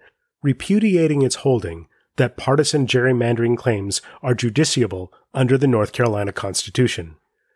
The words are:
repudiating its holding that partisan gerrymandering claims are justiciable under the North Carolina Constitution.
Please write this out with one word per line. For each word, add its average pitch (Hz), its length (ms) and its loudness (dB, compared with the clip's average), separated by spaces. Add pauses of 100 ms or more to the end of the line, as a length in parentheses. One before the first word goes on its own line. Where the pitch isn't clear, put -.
(420)
repudiating 165 800 2
its 127 140 0
holding 98 520 -2 (280)
that 127 200 0
partisan 143 500 0
gerrymandering 120 720 2
claims 101 460 -4 (200)
are 127 120 0
justiciable 107 760 -2 (240)
under 131 240 2
the 139 100 2
North 110 260 2
Carolina 104 400 -2
Constitution. 95 840 -4 (400)